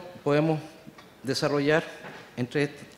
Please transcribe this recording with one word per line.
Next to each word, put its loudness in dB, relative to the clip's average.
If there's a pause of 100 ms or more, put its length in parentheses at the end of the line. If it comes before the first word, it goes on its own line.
(240)
podemos 4 (600)
desarrollar 2 (540)
entre 0 (260)